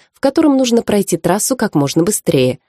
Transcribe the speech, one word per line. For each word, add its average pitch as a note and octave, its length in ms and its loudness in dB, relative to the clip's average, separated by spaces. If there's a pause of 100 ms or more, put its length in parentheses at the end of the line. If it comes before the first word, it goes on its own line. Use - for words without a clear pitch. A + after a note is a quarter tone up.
(120)
в - 80 -20
котором C#4 360 2
нужно A#3 260 0
пройти G3 340 -2
трассу G3 400 -2
как - 180 -4
можно D3 300 0
быстрее – C#3+ 640 -2